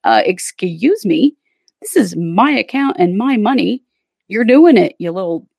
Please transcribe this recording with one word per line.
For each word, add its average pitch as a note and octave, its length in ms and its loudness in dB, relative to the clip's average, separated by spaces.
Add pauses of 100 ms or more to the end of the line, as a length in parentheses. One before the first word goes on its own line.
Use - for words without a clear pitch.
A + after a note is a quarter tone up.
Uh, A2+ 200 2
excuse F#3 800 -4
me? G3 320 0 (440)
This - 160 -8
is F#3 200 0
my E3+ 360 0
account C4+ 460 -2
and F3+ 200 0
my B3+ 180 -2
money. A3+ 460 -2 (460)
You're A3 160 -4
doing C#4 320 6
it, C4+ 220 2
you E3+ 140 -8
little E3+ 340 -6 (120)